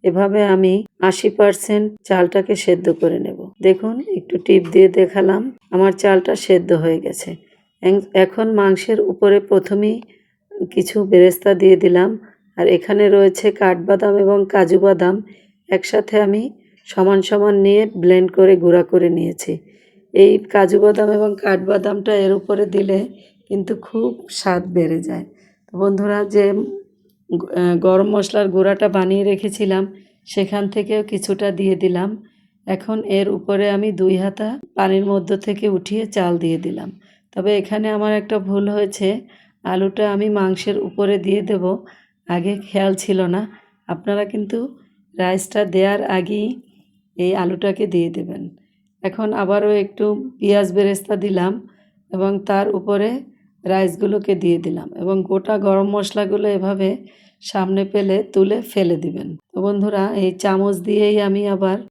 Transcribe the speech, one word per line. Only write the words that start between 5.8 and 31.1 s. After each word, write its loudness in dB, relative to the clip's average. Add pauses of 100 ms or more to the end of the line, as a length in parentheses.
চালটা 2
সেদ্ধ 0
হয়ে 0
গেছে। -10 (540)
এং-, 2
এখন 2
মাংসের 2
উপরে 2
প্রথমেই 0 (720)
কিছু -2
বেরেস্তা 4
দিয়ে 6
দিলাম, 4 (480)
আর 0
এখানে 2
রয়েছে 4
কাঠবাদাম 2
এবং 4 (100)
কাজু 2
বাদাম, 4 (540)
একসাথে -2
আমি 0 (460)
সমান 2
সমান 2
নিয়ে 4 (140)
ব্লেন্ড 4
করে 6
গুঁড়া 4
করে 2
নিয়েছি। -4 (600)
এই 8 (180)
কাজু 2
বাদাম 4
এবং 2
কাঠবাদামটা -2
এর 2
উপরে -2
দিলে -2 (460)
কিন্তু -4
খুব -4 (200)
স্বাদ -4 (100)
বেড়ে 0
যায়। -10 (360)
তো -20
বন্ধুরা, 0
যে, 2
আহ, -4
গরম 2
মশলার 0
গুঁড়াটা 2
বানিয়ে 0
রেখেছিলাম, -2 (420)
সেখান -4
থেকেও -4
কিছুটা -4